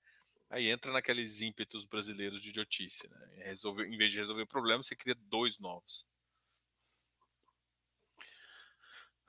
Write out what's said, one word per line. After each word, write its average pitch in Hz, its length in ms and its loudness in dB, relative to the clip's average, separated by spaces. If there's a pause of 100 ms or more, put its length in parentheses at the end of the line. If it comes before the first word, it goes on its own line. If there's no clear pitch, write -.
(520)
aí 117 180 4
entra 123 220 2
naqueles 120 500 2
ímpetos 110 420 -4
brasileiros 101 580 -2
de 104 80 -10
idiotice, - 580 -2
né? - 360 -18
Resolver, 98 440 -2
em 110 100 -6
vez 107 140 8
de 104 80 0
resolver 107 240 -2
o 104 40 -4
problema, 120 360 4
você - 120 0
cria 127 200 0
dois 113 420 2
novos. 90 500 -8 (3250)